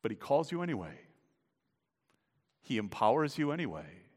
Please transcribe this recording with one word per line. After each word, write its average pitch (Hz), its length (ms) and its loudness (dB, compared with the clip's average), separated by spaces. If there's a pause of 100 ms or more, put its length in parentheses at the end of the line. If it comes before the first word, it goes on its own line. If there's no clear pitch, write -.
But 110 100 -4
he 107 60 -6
calls 147 340 0
you 170 120 -4
anyway. 101 380 -4 (1600)
He 117 160 -2
empowers 117 580 2
you 147 140 2
anyway. 120 540 -6 (120)